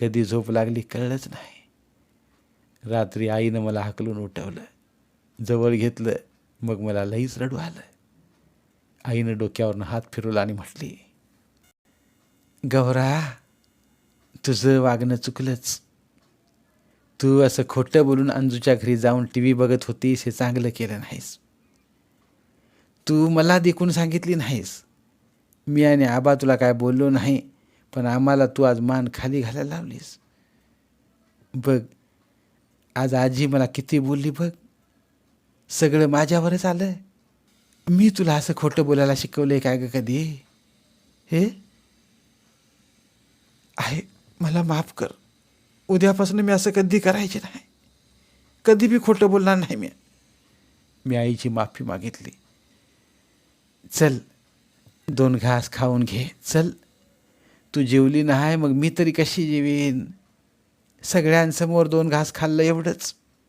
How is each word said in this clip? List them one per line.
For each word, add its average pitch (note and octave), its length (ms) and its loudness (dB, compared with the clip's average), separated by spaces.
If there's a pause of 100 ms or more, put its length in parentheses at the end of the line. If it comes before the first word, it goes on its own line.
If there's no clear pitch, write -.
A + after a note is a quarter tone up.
कधी A2+ 240 -2
झोप A2 260 -4
लागली A2+ 300 -2
कळलंच B2 480 -8
नाही. - 360 -20 (1300)
रात्री A2 380 -2
आईनं A2 320 -2
मला G#2+ 200 -4
हाकलून G#2 380 -8
उठवलं, F#2+ 420 -12 (840)
जवळ A#2+ 300 2
घेतलं, A#2+ 380 -2 (500)
मग A2+ 180 -6
मला G2+ 240 -4
लईच A#2+ 340 -6
रडू B2+ 180 -6
आलं. D#3+ 240 -12 (1200)
आईनं A#2 340 -2
डोक्यावरनं G#2 460 -4
हात A2+ 180 -8 (100)
फिरवला G#2+ 280 -4
आणि G#2 120 -2
म्हटली, - 440 -14 (1700)
"गौरा, C3 680 0 (1120)
तुझं C3 340 4
वागणं B2 340 0
चुकलंच. B2+ 680 -6 (1400)
तू C3+ 180 6
असं C3+ 280 4
खोटं C3+ 360 4
बोलून C3+ 260 2
अंजूच्या C3 440 2
घरी A#2 220 0
जाऊन A#2+ 280 2
टीव्ही B2 280 0
बघत B2 320 2
होतीस, C3 420 -2
हे A#2+ 60 -6
चांगलं B2 440 -2
केलं G#2+ 220 -6
नाहीस. - 400 -14 (1700)
तू D#3 200 4
मला E3 300 4
देखून F3 320 2
सांगितली E3+ 440 -2
नाहीस. B2+ 500 -6 (840)
मी D3 180 2
आणि C#3+ 200 6
आबा B2+ 300 2
तुला C3 220 2
काय B2 160 2
बोललो B2+ 380 0
नाही, C3+ 320 0 (520)
पण B2 120 -4
आम्हाला C3+ 400 2
तू B2+ 160 0
आज B2 180 4
मान B2+ 340 0
खाली C3+ 260 -4
घालायला C#3 360 -6
लावलीस. B2 420 -16 (1400)
बघ, C3 260 0 (1160)
आज C3 180 -2
आजी B2+ 320 2
मला C3+ 200 2
किती C3+ 320 -2
बोलली C#3 320 -2
बघ, E3 180 -4 (1200)
सगळं D#3 380 2
माझ्यावरच E3 580 0
आलं. F#3 280 -2 (960)
मी F#3+ 300 6
तुला E3 160 2
असं D3+ 220 -2
खोटं D3+ 280 0
बोलायला C#3 320 4
शिकवलंय C#3 420 0
काय C3 200 0
गं B2+ 80 -6
कधी? C3 580 -4 (880)
हे F3+ 300 0 (2250)
आहे, C#3 220 -4 (400)
मला E3+ 220 0
माफ D#3+ 360 -2
कर. - 80 -4 (840)
उद्यापासून G3 520 2
मी G3+ 120 2
असं G3 180 2
कधी G3 280 2
करायचे G3 400 0
नाही, - 220 -16 (1040)
कधी A3 240 6
बी A#3+ 140 4
खोटं G#3 280 4
बोलणार F#3+ 260 4
नाही D#3+ 200 -4
मी." G2+ 120 -8 (1160)
मी B2+ 100 -2
आईची A#2+ 320 -2
माफी A2+ 360 -4
मागितली. - 460 -12 (1600)
"चल, C#3 280 2 (880)
दोन C3 280 2
घास A#2+ 360 -2
खाऊन B2 300 0
घे, A#2 260 -4 (160)
चल. D#3+ 260 0 (1040)
तू D3 80 0
जेवली C3+ 400 4
नाही, D3+ 340 2
मग D3+ 120 0
मी C#3+ 300 0
तरी E3 140 2
कशी D#3+ 340 -2
जेवीन? C#3+ 600 -2 (960)
सगळ्यांसमोर E3 840 2
दोन D#3+ 220 0
घास D3+ 260 -2
खाल्लं D#3 280 0
एवढंच. E3 520 -2 (340)